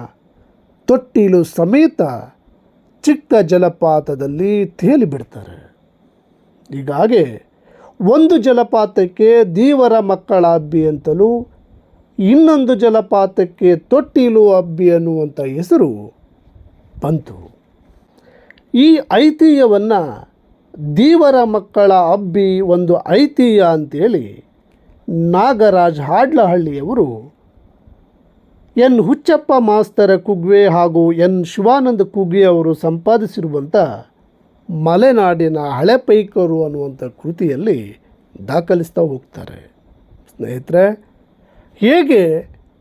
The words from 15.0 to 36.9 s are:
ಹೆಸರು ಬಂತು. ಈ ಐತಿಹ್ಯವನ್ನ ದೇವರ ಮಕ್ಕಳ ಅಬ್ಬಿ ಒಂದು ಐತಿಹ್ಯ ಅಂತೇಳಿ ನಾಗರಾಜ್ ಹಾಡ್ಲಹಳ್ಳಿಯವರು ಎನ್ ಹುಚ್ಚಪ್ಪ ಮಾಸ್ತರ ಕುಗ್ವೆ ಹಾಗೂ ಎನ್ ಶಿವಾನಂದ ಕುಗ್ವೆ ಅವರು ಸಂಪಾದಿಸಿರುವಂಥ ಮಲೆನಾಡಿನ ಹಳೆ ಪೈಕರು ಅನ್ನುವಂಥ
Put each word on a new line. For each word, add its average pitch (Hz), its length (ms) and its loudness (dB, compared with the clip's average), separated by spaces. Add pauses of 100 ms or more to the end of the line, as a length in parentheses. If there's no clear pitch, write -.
ಹೆಸರು 139 760 -2 (880)
ಬಂತು. 113 500 -8 (1200)
ಈ 302 240 4 (140)
ಐತಿಹ್ಯವನ್ನ 262 800 2 (1040)
ದೇವರ 277 480 4
ಮಕ್ಕಳ 202 480 0
ಅಬ್ಬಿ 190 680 0
ಒಂದು 175 480 0
ಐತಿಹ್ಯ 233 640 2
ಅಂತೇಳಿ 151 720 -4 (640)
ನಾಗರಾಜ್ 180 920 0
ಹಾಡ್ಲಹಳ್ಳಿಯವರು 165 1300 -2 (1400)
ಎನ್ 247 240 2
ಹುಚ್ಚಪ್ಪ 294 580 -2
ಮಾಸ್ತರ 208 580 0
ಕುಗ್ವೆ 196 520 2
ಹಾಗೂ 170 440 0
ಎನ್ 175 320 0
ಶಿವಾನಂದ 233 560 -2
ಕುಗ್ವೆ 190 440 -2
ಅವರು 165 300 0
ಸಂಪಾದಿಸಿರುವಂಥ 165 1000 -4 (960)
ಮಲೆನಾಡಿನ 170 880 0
ಹಳೆ 147 380 -2
ಪೈಕರು 196 680 -2
ಅನ್ನುವಂಥ 143 400 -10